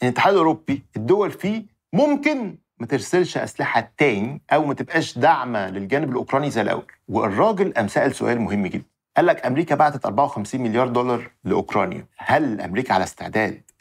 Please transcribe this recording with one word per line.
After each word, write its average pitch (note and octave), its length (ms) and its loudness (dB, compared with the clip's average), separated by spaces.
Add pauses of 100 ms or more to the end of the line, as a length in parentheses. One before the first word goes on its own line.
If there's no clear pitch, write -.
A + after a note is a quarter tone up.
إن B2 60 2
الاتحاد D#3+ 240 2
الأوروبي D#3+ 500 2 (140)
الدول E3 340 2
فيه G#3 320 -6 (300)
ممكن C#4 680 0 (200)
ما A#2+ 80 -8
ترسلش E3+ 500 0
أسلحة - 640 -4
تاني B2+ 440 0 (100)
أو D3+ 120 4
ما C#3 100 -2
تبقاش - 440 -4
داعمة B2 520 2
للجانب G2+ 400 -2
الأوكراني C#3 400 -2
زي A2+ 100 -2
الأول. F#2+ 260 -2 (220)
والراجل C#3+ 640 2
قام A2 160 0
سأل C3+ 260 0
سؤال A#2 260 0
مهم G2+ 260 -2
جدا. - 180 -6 (320)
قال D#3+ 100 4
لك E3 200 2
أمريكا D3 280 0
بعتت D3 320 2
أربعة G#2+ 180 2
وخمسين B2+ 380 -4
مليار A#2+ 260 0
دولار A#2+ 420 -2 (140)
لأوكرانيا، F#2 640 -2 (100)
هل C3 440 0
أمريكا F#2 340 -2
على F#2 100 2
استعداد F2 580 -4 (180)